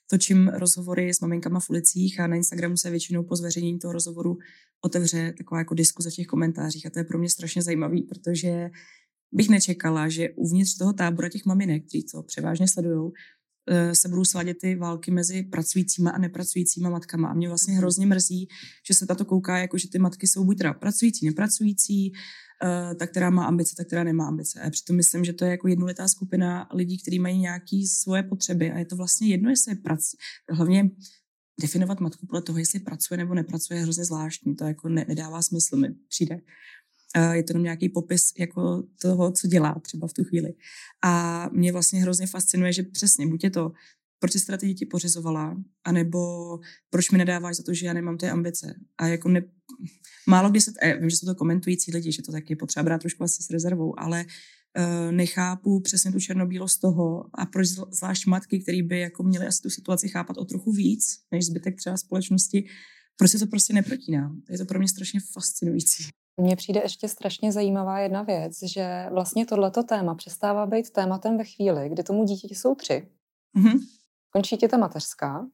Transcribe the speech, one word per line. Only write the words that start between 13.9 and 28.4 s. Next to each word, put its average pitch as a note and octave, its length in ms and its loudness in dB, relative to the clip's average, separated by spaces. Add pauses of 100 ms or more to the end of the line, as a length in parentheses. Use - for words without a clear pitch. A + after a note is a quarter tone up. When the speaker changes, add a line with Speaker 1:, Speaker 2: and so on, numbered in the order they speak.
Speaker 1:
se F3+ 140 2
budou F3+ 160 2
svádět F3 360 -2
ty F#3 140 0
války E3+ 360 -4
mezi F3+ 320 0
pracujícíma F3+ 680 0
a - 60 -6
nepracujícíma F3+ 720 -2
matkama. E3 400 -2
A - 40 -6
mě E3+ 140 0
vlastně F3 260 0
hrozně F#3 320 2
mrzí, F#3 420 2 (400)
že F#3+ 60 2
se F#3+ 160 4
na F3+ 60 0
to G3 100 -2
kouká, F#3 320 2
jako F3+ 200 -2
že F3+ 120 -4
ty F#3 100 0
matky F#3 280 2
jsou F#3+ 180 4
buď G3 120 4
teda D#3+ 160 2
pracující, G#3 520 2
nepracující, G3 840 2 (800)
eh, F3 40 -8
ta, F3 120 -4
která F3+ 220 2
má F3+ 160 4
ambice, E3+ 320 2
ta, F3 60 -8
která E3+ 200 -2
nemá E3 240 0
ambice. D#3 340 -4
A D#3+ 80 -4
přitom - 260 -2
myslím, F3 300 4
že F3 80 -2
to F3 120 -2
je F3+ 60 2
jako F3+ 160 -2
jednolitá F3+ 400 0
skupina F3+ 680 0
lidí, F3+ 280 -2
kteří F3+ 180 -2
mají F3+ 200 0
nějaký F3+ 480 -2
svoje F#3+ 360 0
potřeby. F3+ 480 -2